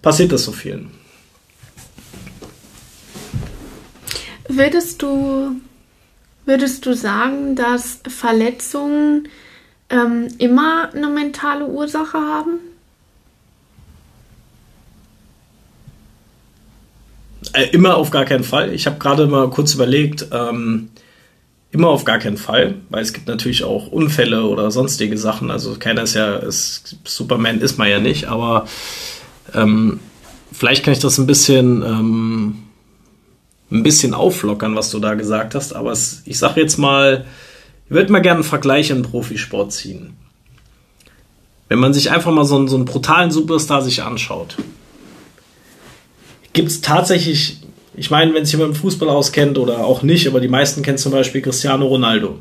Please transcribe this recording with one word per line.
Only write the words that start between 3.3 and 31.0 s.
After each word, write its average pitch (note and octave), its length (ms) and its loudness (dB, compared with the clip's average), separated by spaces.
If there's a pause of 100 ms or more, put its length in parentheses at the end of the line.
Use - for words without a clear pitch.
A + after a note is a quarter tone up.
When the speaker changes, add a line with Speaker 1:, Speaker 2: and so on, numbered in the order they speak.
Speaker 2:
Würdest D4 520 2
du, C4+ 600 -2 (840)
würdest C4+ 400 0
du B3+ 100 0
sagen, B3+ 600 -2
dass B3 520 -2
Verletzungen, C#4+ 1200 0 (640)
ähm, A#3+ 380 0 (100)
immer D4+ 540 2
eine D4 160 -4
mentale D4 580 -4
Ursache D4+ 520 -4
haben? D#4 400 -4 (4000)
Speaker 1:
Äh, C3 180 0
immer F3 260 6
auf D3+ 140 0
gar C#3 140 0
keinen B2+ 200 0
Fall. E3+ 300 -2
Ich D3+ 120 -4
hab D3 120 -4
gerade C#3+ 300 2
mal C3+ 220 2
kurz D3 240 0
überlegt, C#3 580 0
ähm, A#2 580 -4 (840)
immer E3 160 4
auf C#3 160 2
gar A2+ 140 0
keinen G#2 180 -4
Fall, A2 400 0 (120)
weil G#2+ 140 -4
es A2 100 -6
gibt - 160 -12
natürlich A#2+ 360 -2
auch G#2 240 -4
Unfälle A#2+ 560 0
oder G#2+ 260 0
sonstige A2 460 -2
Sachen. A2 340 -4
Also G#2+ 280 -6
keiner A2+ 240 -2
ist A2+ 120 -2
ja, G#2 220 0
ist, - 680 -6
Superman A2+ 560 -2
ist C3 180 0
man G#2+ 100 6
ja G2+ 120 4
nicht, C#3+ 260 0
aber, A#2 400 0 (880)
ähm, A2 460 4 (520)
vielleicht C3 320 0
kann D3 80 4
ich B2 60 2
das C3 200 0